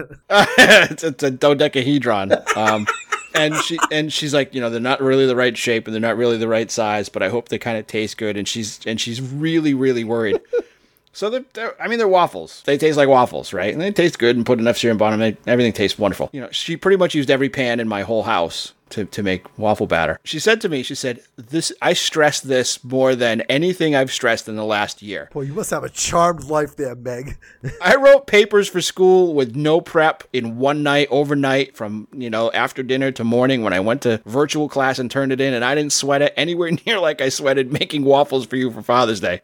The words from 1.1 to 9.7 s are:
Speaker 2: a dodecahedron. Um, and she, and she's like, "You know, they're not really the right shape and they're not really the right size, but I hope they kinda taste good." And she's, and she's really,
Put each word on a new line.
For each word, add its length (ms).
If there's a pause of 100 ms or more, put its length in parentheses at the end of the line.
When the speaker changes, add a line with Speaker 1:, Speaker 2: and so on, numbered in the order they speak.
Speaker 2:
a 80
dodecahedron. 1000 (240)
Um, 300 (480)
and 220
she, 220 (120)
and 220
she's 220
like, 200
"You 60
know, 100
they're 100
not 200
really 260
the 100
right 200
shape 300
and 80
they're 60
not 160
really 220
the 100
right 220
size, 380
but 140
I 60
hope 200
they 100
kinda 240
taste 360
good." 180
And 120
she's, 380
and 140
she's 200
really, 540